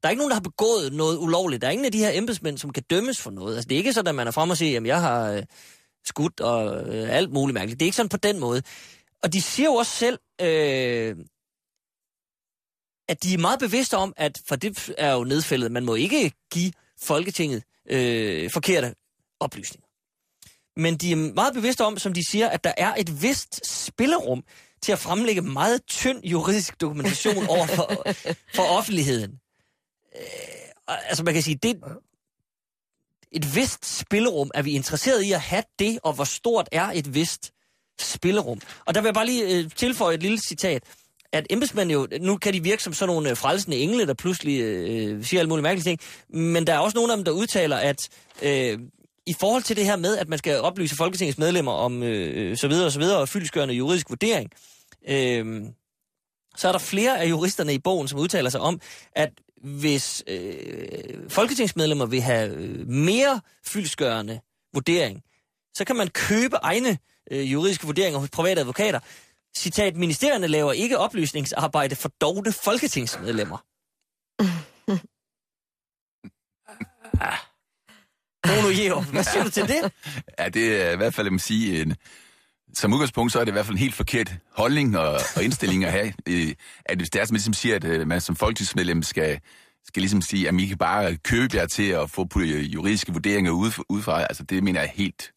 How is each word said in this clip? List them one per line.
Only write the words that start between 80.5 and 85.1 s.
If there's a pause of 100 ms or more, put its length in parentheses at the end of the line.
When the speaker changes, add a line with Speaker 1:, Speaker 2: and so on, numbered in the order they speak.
Speaker 3:
er
i
hvert
fald,
jeg
må
sige,
en, (800)
som
udgangspunkt,
så
er
det
i
hvert
fald
en
helt
forkert (160)
holdning
og, (160)